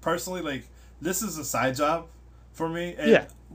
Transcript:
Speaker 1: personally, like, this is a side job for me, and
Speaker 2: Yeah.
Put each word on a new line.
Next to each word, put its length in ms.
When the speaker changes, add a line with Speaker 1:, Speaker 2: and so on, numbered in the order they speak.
Speaker 1:
personally, 400
like, 260
this 200
is 160
a 80
side 320
job 300
for 160
me, 300
and 120
Speaker 2:
Yeah. 140